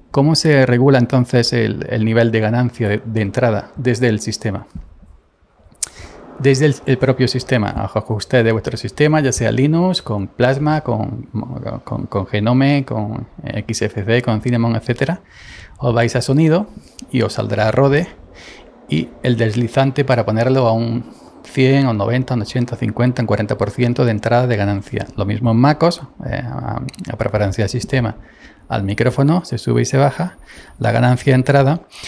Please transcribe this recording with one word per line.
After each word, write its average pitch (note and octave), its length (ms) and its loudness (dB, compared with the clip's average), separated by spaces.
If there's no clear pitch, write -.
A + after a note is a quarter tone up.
cómo D3 260 2
se C#3+ 300 4
regula B2+ 340 4
entonces B2 520 2
el, A2+ 380 -2
el A2 160 0
nivel A2+ 260 4
de A2 80 2
ganancia A2+ 480 0
de, G#2 160 0
de A#2 180 -2
entrada G#2+ 540 -2
desde B2 320 0
el G#2+ 140 0
sistema? G#2+ 460 -6
Desde C3+ 280 4
el, C#3 80 2
el - 120 2
propio B2+ 300 2
sistema. G#2+ 480 -2
Os - 100 -10
ajustáis A2+ 500 0
de A2+ 80 4
vuestro A2 240 -4
sistema, D3+ 420 0
ya C3+ 140 2
sea A2+ 180 0
Linux, D#3+ 500 2
con G2+ 260 -4
Plasma, D3 540 0
con, A2 420 -4
con, - 240 -8
con F#2+ 180 -4
Genome, C3 600 0
con A2 420 -6
X G#2+ 380 -6
F G#2 240 -4
C, A#2+ 160 2
con A2 200 0
Cinnamon, A#2 360 0
etcétera. C3+ 420 -2
Os B2+ 160 0
vais A#2 220 2
a A#2+ 60 0
sonido D#3 460 2
y B2 120 0
os G2+ 100 -2
saldrá G#2+ 380 0
Rode C#3 360 2
y - 220 -2
el B2 120 2
deslizante A#2+ 720 0
para A#2+ 200 0
ponerlo A#2+ 420 2
a A2+ 40 4
un A#2 480 -4
cien, C3+ 440 2
a - 20 2
un A2 80 0
noventa, A#2 360 0
a B2 40 0
un G#2+ 60 -2
ochenta, A#2+ 320 -4
cincuenta, B2 460 0
un A2+ 40 0
cuarenta G#2+ 320 -2
por G#2 140 -2
ciento B2 340 0
de A#2 60 2
entrada A2+ 360 0
de A#2+ 80 0
ganancia. G2+ 520 -2
Lo - 80 -2
mismo G#2+ 260 0
en A2+ 60 4
macos, D3+ 440 2
eh, - 180 -4
a, B2 380 -8
a - 60 -8
preferencia G#2+ 460 -2
del G2+ 60 -2
sistema, A#2 460 -2
al - 140 -2
micrófono, B2+ 600 0
se - 140 -6
sube A#2 240 0
y A#2 40 0
se C3+ 120 -2
baja C#3+ 400 0
la A2 140 0
ganancia B2 420 2
de - 20 4
entrada. C3+ 460 2